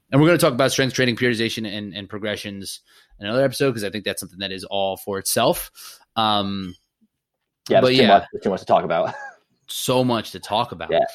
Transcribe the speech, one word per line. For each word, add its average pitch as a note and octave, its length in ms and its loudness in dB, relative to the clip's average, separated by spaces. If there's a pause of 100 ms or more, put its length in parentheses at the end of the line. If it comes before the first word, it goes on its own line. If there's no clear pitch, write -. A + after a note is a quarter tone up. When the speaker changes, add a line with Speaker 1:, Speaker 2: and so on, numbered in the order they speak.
(120)
Speaker 1:
and C#3 80 6
we're D#3 80 6
gonna E3+ 100 6
talk D#3+ 140 4
about B2+ 180 2
strength C3 240 0
training, B2 220 2
periodization, A2+ 500 -2
and, G#2 280 -10
and G2+ 140 -12
progressions G2+ 720 -10 (380)
in G2+ 80 -10
another B2 180 0
episode, C3+ 280 0
'cause A2 100 -6
I G2 80 -4
think G#2 140 -8
that's G2 160 -4
something F2 200 -14
that G2 120 -6
is F#2 120 -10
all F#2+ 320 -2
for G2 220 -6
itself. A#2+ 520 0 (440)
Um, G2 600 -2 (920)
Speaker 2:
Yeah, G2 120 6
Speaker 1:
but B2+ 60 6
Speaker 2:
there's B2+ 100 4
too C3 60 8
Speaker 1:
yeah. A#2 60 6
Speaker 2:
much, G2 240 6
there's - 120 -8
too G#2 60 0
much F#2 100 -2
to - 60 -18
talk F#2 180 4
about. E2 360 0
<laughs> - 40 -14 (440)
Speaker 1:
So B2+ 360 0
much A#2 260 0
to F#2 80 -12
talk A2+ 320 -2
about. E2 220 -8
Speaker 2:
Yeah. D#2+ 80 2 (140)